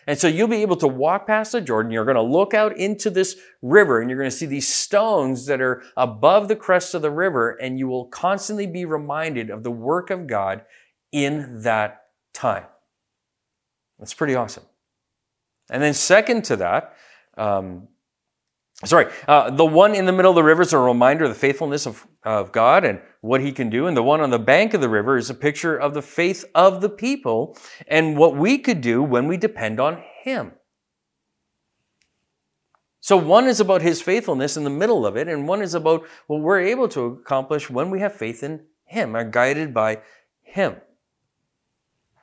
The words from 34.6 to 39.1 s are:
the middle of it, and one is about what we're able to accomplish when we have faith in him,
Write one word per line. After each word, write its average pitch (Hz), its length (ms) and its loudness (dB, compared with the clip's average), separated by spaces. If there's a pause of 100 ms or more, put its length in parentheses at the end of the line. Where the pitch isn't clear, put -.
the 143 40 -4
middle 165 360 0
of 98 100 -2
it, 151 140 -4
and 147 180 -6
one 202 140 -2
is 175 120 -8
about 160 320 0 (220)
what 151 140 -4
we're 180 200 2
able 226 280 -2
to 131 160 -6
accomplish 135 640 -6
when 135 200 -4
we 190 120 -6
have 202 120 -4
faith 113 300 -10
in 151 220 -12 (200)
him, 160 300 -6